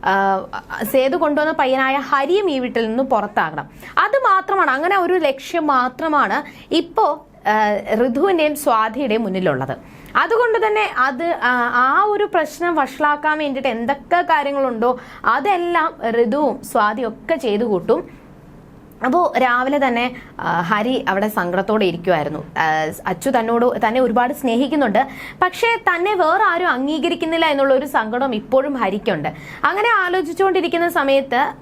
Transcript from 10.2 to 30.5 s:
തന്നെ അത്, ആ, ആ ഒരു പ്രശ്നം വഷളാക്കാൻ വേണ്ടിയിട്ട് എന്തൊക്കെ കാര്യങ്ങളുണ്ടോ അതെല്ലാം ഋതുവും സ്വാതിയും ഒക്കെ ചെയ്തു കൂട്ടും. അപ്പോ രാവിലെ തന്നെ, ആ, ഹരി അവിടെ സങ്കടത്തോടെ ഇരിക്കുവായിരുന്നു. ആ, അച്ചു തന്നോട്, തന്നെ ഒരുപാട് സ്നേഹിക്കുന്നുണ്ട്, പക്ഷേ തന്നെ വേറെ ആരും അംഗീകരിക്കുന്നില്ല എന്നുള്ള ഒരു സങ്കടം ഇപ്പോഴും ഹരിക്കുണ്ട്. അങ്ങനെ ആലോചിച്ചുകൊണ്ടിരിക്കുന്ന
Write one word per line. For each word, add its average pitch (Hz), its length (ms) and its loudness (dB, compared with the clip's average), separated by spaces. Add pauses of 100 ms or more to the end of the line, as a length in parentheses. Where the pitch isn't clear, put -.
തന്നെ 427 300 0
അത്, 262 260 0
ആ, 247 500 0
ആ 269 300 4
ഒരു 415 300 0
പ്രശ്നം 339 420 0
വഷളാക്കാൻ 294 600 0
വേണ്ടിയിട്ട് 277 320 -2
എന്തൊക്കെ 277 520 -2
കാര്യങ്ങളുണ്ടോ 269 800 0 (260)
അതെല്ലാം 330 680 0 (140)
ഋതുവും 240 540 0
സ്വാതിയും 220 440 0
ഒക്കെ 269 280 -4
ചെയ്തു 214 280 -2
കൂട്ടും. 220 460 0 (960)
അപ്പോ 320 320 2
രാവിലെ 262 500 2
തന്നെ, 247 260 0 (260)
ആ, 165 220 -2
ഹരി 208 480 0
അവിടെ 196 180 0
സങ്കടത്തോടെ 196 580 0
ഇരിക്കുവായിരുന്നു. 165 540 0
ആ, 156 540 -2 (140)
അച്ചു 185 220 -2
തന്നോട്, 233 580 2
തന്നെ 247 140 2
ഒരുപാട് 247 320 2
സ്നേഹിക്കുന്നുണ്ട്, 254 760 0 (340)
പക്ഷേ 453 400 0 (140)
തന്നെ 381 200 0
വേറെ 359 280 2
ആരും 349 260 2
അംഗീകരിക്കുന്നില്ല 320 760 0
എന്നുള്ള 277 280 2
ഒരു 254 120 2
സങ്കടം 247 500 -2
ഇപ്പോഴും 262 380 0
ഹരിക്കുണ്ട്. 196 560 -2 (340)
അങ്ങനെ 403 260 2 (120)
ആലോചിച്ചുകൊണ്ടിരിക്കുന്ന 349 880 0